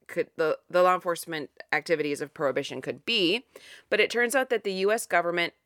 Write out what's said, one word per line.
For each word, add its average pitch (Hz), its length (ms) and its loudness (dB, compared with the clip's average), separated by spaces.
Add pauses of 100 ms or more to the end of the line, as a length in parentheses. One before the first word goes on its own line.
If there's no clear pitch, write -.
could, - 280 -4
the, 156 220 0 (120)
the 180 120 4
law 180 120 6
enforcement 170 560 -6 (200)
activities 151 520 0
of 143 120 -10
Prohibition 135 460 -2
could 127 240 -10
be, 214 400 0 (460)
but 208 100 2
it 202 100 2
turns 240 240 0
out 262 140 2
that 226 160 -2
the 202 80 -2
U 190 180 0
S 226 160 0
government 170 460 0 (140)